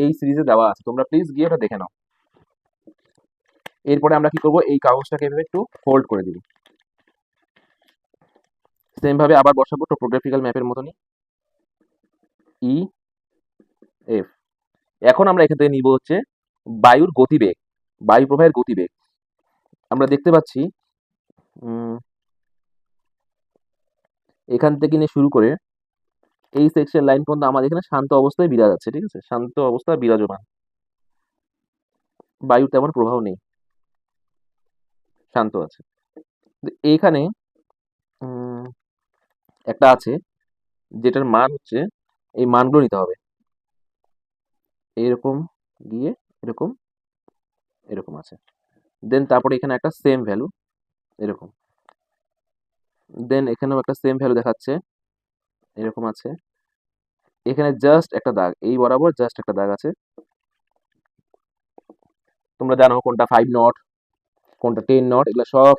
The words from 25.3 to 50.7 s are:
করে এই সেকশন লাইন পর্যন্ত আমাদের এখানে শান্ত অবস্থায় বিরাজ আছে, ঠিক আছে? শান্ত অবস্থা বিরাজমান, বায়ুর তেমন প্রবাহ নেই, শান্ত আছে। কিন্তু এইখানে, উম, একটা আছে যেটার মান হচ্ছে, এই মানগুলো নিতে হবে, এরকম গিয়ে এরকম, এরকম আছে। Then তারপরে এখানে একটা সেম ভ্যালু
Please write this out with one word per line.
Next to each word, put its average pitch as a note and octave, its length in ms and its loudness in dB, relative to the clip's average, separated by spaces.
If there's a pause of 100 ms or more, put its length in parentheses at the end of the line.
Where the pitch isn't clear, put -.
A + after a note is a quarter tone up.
করে A2+ 140 4 (1120)
এই D3+ 160 4
সেকশন D3+ 340 0
লাইন C3+ 180 2
পর্যন্ত D3 240 -4
আমাদের C3+ 180 0
এখানে E3+ 220 -6
শান্ত C#3 200 -4 (100)
অবস্থায় D3+ 320 0
বিরাজ A2 240 4
আছে, - 180 -20
ঠিক E3 140 -8
আছে? - 100 -18 (100)
শান্ত A#2+ 260 -8 (160)
অবস্থা A#2+ 200 -4 (120)
বিরাজমান, G#2 380 0 (2000)
বায়ুর C3 240 2
তেমন C#3 240 0
প্রবাহ A#2 180 0 (120)
নেই, F#2+ 100 -10 (2000)
শান্ত A2 200 -4 (140)
আছে। - 120 -20 (800)
কিন্তু - 140 -12 (200)
এইখানে, D#3 300 2 (1000)
উম, B2 420 -12 (1080)
একটা - 140 2 (100)
আছে A#2+ 160 -4 (920)
যেটার B2+ 300 0
মান B2 220 2
হচ্ছে, B2 240 -8 (600)
এই B2+ 60 0 (100)
মানগুলো C3 300 4
নিতে G2+ 160 -4
হবে, F2+ 140 -6 (1900)
এরকম B2 300 -4 (560)
গিয়ে B2 200 -8 (320)
এরকম, C3+ 260 -8 (1200)
এরকম F#2+ 280 -14
আছে। - 140 -20 (760)
Then C3+ 220 2
তারপরে C3 260 0
এখানে - 200 -8
একটা D#3+ 140 -6 (100)
সেম C3+ 260 0
ভ্যালু G#2 180 -4 (800)